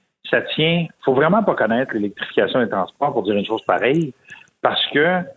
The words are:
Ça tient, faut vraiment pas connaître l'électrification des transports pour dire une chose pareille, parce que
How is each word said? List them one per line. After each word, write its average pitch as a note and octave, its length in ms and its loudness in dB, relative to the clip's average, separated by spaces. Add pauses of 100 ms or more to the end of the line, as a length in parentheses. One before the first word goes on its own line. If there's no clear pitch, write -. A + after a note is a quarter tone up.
(300)
Ça A#2+ 100 2
tient, E3 460 0 (180)
faut C3+ 80 4
vraiment D#3+ 300 4
pas F3 120 0
connaître A#2 380 0
l'électrification G#2 680 -2
des A2+ 80 0
transports G2+ 440 -4
pour A#2+ 100 -2
dire G2+ 140 0
une G2+ 80 0
chose A2 220 -4
pareille, B2+ 480 0 (480)
parce A#2 200 0 (120)
que E3 240 2 (180)